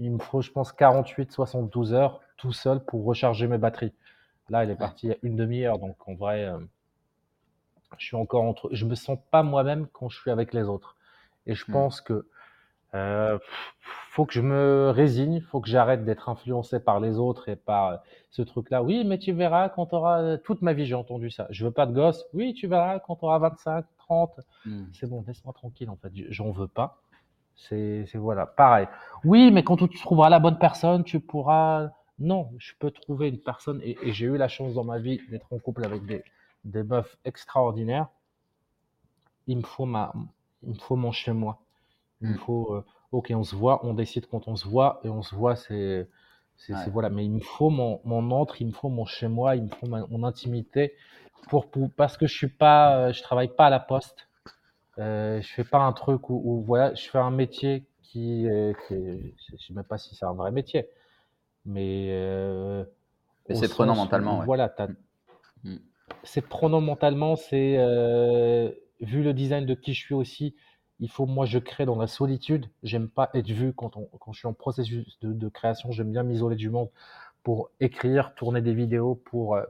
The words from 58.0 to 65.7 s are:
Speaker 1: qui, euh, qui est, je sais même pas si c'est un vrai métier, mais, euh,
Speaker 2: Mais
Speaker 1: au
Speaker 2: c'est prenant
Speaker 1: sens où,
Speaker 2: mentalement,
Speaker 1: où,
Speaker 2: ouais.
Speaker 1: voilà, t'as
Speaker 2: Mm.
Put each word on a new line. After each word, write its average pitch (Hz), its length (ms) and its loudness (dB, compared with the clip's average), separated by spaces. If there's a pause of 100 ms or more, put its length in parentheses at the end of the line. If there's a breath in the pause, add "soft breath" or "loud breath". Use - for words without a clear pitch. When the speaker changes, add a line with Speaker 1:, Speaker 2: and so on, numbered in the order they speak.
Speaker 1:
qui, 117 440 -4
euh, 107 260 0 (140)
qui 101 60 -8
est, 92 420 -8 (160)
je - 60 -16
sais - 160 -18
même 98 100 -10
pas 107 140 -8
si - 180 -20
c'est - 100 -8
un 90 80 -4
vrai 92 180 -6
métier, 131 360 -4 (800 soft breath)
mais, 98 460 -6
euh, 95 760 -6 (640)
Speaker 2:
Mais 104 60 -2
Speaker 1:
au 113 40 -2
Speaker 2:
c'est 110 100 2
prenant 113 260 2
Speaker 1:
sens 104 60 2
où, 98 40 -2
Speaker 2:
mentalement, 101 320 0
Speaker 1:
où, - 40 -2
Speaker 2:
ouais. 82 40 -6
Speaker 1:
voilà, 131 240 0
t'as 104 180 -6
Speaker 2:
Mm. - 880 -18